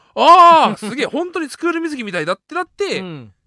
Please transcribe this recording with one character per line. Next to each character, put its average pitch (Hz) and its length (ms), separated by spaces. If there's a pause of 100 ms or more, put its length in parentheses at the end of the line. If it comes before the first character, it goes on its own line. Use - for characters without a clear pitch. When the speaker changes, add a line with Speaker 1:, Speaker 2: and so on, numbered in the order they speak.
(140)
Speaker 1:
あ 330 600
ー、 - 40
Speaker 2:
<laughs> 214 100
Speaker 1:
す 214 80
げ 277 80
え、 - 20
本 349 260
当 359 80
に 302 80
ス - 80
ク 330 120
ー 339 40
ル 330 80
水 302 180
着 247 40
み 202 100
た 175 80
い 151 60
だ 175 60
っ - 80
て - 140
な 349 80
っ 349 60
て、 370 320
Speaker 2:
う 190 40
ん。 135 300 (120)